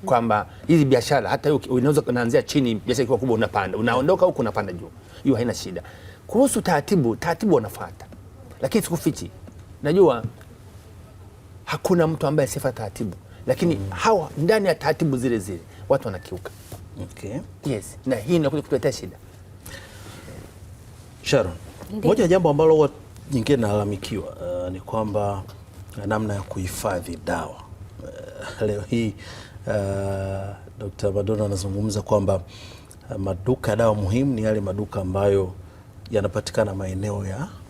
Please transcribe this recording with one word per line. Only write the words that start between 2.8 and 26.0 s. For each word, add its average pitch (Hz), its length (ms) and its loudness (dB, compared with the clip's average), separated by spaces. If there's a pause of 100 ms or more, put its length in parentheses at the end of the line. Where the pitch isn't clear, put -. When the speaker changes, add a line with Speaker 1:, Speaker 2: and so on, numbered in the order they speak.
Speaker 1:
ikiwa 117 140 2
kubwa 120 180 2
unapanda. 101 420 0
Unaondoka 127 480 4
huku 180 160 2
unapanda 104 320 -2
juu. 90 160 -12 (340)
Hiyo 131 120 4
haina 117 180 0
shida. 90 300 -8 (440)
Kuhusu 254 340 4
taratibu, 147 540 2
taratibu 165 400 2
wanafuata. 101 500 -4 (560)
Lakini 190 220 2
sikufichi. 151 480 -4 (520)
Najua 147 400 6 (1400)
hakuna 165 420 2
mtu 160 200 0
ambaye 143 220 2
asifuata 131 280 -4
taratibu. 104 380 -6 (320)
Lakini 165 280 2
Speaker 2:
Mm. 98 140 -6
Speaker 1:
hawa 160 480 2
ndani 196 300 4
ya 160 80 4
taratibu 147 420 0
zile 120 220 2
zile, 92 200 -8 (300)
watu 135 180 4
wanakiuka. 92 440 -10 (520)
Speaker 2:
Okay. 104 340 -10 (280)
Speaker 1:
Yes. 120 400 -6
Na 131 100 2
hii 113 200 0
inakuja 147 260 2
kutuletea 117 300 0
shida. - 260 -10 (2000)
Speaker 2:
Sharon, 104 320 2 (360)
Speaker 3:
Ndiyo. 208 180 -8
Speaker 2:
moja 220 160 4
ya 175 60 4
jambo 175 200 6
ambalo 160 240 6
huwa 151 160 6 (420)
nyingine 135 260 2
nalalamikiwa, 104 800 -2 (280)
eh, 90 60 -6
ni 92 80 -8
kwamba, 101 640 -2 (540)
eh, 104 100 -8